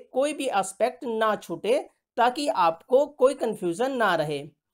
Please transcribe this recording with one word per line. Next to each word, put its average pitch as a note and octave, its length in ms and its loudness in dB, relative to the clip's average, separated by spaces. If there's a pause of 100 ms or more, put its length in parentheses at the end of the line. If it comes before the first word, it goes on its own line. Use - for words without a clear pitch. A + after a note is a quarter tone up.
(120)
कोई C#4+ 200 0
भी C#4+ 180 -4
एस्पेक्ट A3 540 -2
ना A3 320 0
छूटे, F#3+ 420 -2 (380)
ताकि B3 320 0
आपको A#3 600 2
कोई C#4+ 260 2
कन्फ्यूजन G#3+ 580 -2
ना G#3+ 220 2
रहे। D3+ 260 -2 (340)